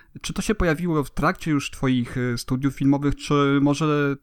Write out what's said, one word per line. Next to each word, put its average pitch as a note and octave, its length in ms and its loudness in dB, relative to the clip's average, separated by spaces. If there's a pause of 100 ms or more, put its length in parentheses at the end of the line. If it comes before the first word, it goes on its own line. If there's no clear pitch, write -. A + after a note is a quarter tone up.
(220)
Czy - 120 -8
to - 80 -4
się A3 140 0
pojawiło E3 480 0
w - 80 -8
trakcie D#3+ 400 0
już C#3+ 200 0
twoich, B2+ 460 0
e, B2 200 -2
studiów C3 380 -2
filmowych, C#3 400 2
czy C#3 460 2
może D3 600 0